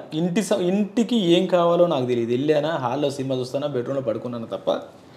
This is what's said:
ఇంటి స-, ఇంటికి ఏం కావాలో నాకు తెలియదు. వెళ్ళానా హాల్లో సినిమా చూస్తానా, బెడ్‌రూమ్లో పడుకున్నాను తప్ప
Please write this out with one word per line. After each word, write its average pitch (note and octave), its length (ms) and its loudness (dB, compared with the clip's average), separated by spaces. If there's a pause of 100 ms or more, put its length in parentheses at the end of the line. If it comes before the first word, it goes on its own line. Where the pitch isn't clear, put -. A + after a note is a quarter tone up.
(140)
ఇంటి F3 300 0
స-, G#3+ 100 0
ఇంటికి G3+ 600 0
ఏం F#3 300 4
కావాలో E3+ 420 4
నాకు C#3 180 0
తెలియదు. A#2 260 0
వెళ్ళానా D3 380 2
హాల్లో C#3+ 400 -2
సినిమా C3+ 260 -4
చూస్తానా, C3 320 -4
బెడ్‌రూమ్లో B2+ 340 -2
పడుకున్నాను A#2 440 -4
తప్ప - 360 -4 (360)